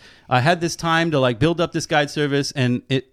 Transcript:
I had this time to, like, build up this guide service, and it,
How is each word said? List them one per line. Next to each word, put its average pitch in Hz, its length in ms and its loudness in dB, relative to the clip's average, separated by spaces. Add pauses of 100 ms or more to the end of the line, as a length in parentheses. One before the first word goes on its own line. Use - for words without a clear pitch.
(300)
I 127 100 4
had 165 220 2
this 165 120 -4
time 165 360 0
to, 143 100 2
like, 123 180 2
build 160 220 2
up 160 120 -2
this 160 120 -4
guide 147 240 0
service, 143 440 -2
and 123 360 0
it, 131 240 -2